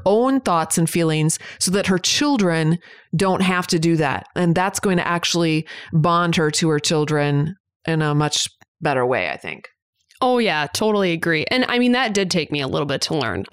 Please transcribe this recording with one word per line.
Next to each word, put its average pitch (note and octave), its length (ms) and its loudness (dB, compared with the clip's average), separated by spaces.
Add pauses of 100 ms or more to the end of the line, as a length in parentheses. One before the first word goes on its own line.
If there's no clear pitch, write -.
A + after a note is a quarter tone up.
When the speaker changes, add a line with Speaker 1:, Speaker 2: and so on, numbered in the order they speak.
Speaker 1:
own B3 360 2
thoughts E3 360 0
and E3 120 2
feelings D#3+ 500 0 (200)
so - 120 -2
that F#3+ 160 0
her F#3+ 100 2
children F3 800 0 (380)
don't F#3 260 2
have F#3 260 0
to F3 120 0
do E3 160 2
that. C#3+ 300 0 (100)
And F3 180 2
that's F#3 280 0
going F#3+ 160 2
to - 100 -2
actually E3+ 580 0 (280)
bond E3+ 420 2
her D#3 160 2
to D#3+ 180 0
her D3+ 100 2
children D3 760 0 (320)
in D#3+ 140 0
a D3 120 0
much D3 360 0 (320)
better C#3 240 0
way, A2 240 0
I C2+ 80 -6
think. - 320 -14 (500)
Speaker 2:
Oh, B3+ 200 2
yeah, D#3 340 0
totally G3+ 400 0
agree. E3 360 -2
And B3+ 200 0
I A#3+ 100 0
mean, B3 140 4
that B3 200 0
did G3 160 0
take D#3+ 220 -2
me D3 80 -2
a C#3 80 -4
little D3+ 200 -2
bit C3+ 160 -4
to - 120 -4
learn. G#2 380 -2